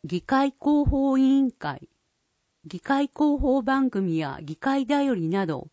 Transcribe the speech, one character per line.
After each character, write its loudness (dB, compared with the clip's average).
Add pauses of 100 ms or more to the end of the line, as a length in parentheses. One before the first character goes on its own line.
議 -6
会 0
広 0
報 2
委 4
員 4
会。 -10 (760)
議 -12
会 0
広 0
報 2
番 0
組 -2
や -6
議 -10
会 -2
だ 0
よ 0
り -2
な -2
ど -6